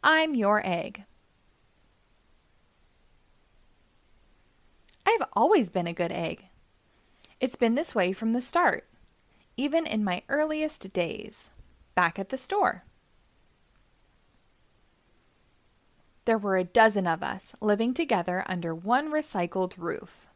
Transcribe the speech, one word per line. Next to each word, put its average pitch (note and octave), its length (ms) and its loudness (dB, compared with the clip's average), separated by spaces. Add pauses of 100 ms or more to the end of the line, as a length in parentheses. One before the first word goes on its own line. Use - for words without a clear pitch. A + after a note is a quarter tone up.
I'm D#4+ 320 4
your G#3 300 2
egg. F#3+ 400 -6 (4000)
I've A4+ 260 4
always B3 380 4
been E3+ 180 -2
a E3+ 60 -6
good E3+ 180 -2
egg. E3 360 -6 (960)
It's B3+ 160 -2
been A#3 180 2
this D#4+ 180 -2
way F#3 200 2
from A3+ 180 -2
the A#3+ 80 0
start, C#4 480 0 (680)
even D#4 280 0
in G#3+ 200 -2
my F3+ 240 -2
earliest D4+ 640 -2
days, - 560 -4 (440)
back F3 240 2
at G3 120 -8
the C4 80 -6
store. F#4 480 -2 (3500)
There A3+ 140 2
were G3 180 0
a F#3 80 2
dozen G#3 420 4
of E3+ 160 0
us - 380 -8
living G#3+ 340 2
together F#3+ 540 -2
under E3+ 260 -4
one A#3+ 380 -2
recycled F#3+ 680 -2
roof. - 580 -8